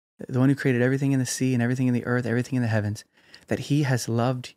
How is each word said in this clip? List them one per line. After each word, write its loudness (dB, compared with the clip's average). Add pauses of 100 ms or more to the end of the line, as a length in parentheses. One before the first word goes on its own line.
(300)
the 0
one 6
who 4
created 2
everything 2
in 2
the 0
sea -2
and 0
everything 0
in 2
the -2
earth, 0
everything -2
in 0
the 0
heavens, -2 (440)
that -2
he 0
has 0
loved -2